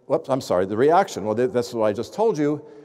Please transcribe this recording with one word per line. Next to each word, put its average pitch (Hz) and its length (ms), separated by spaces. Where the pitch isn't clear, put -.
whoops, 127 220
I'm 131 120
sorry, 95 260
the 104 100
reaction. 156 480
Well, 107 120
th-, 123 160
that's 120 220
what 110 100
I 107 80
just 110 220
told 208 240
you. 147 260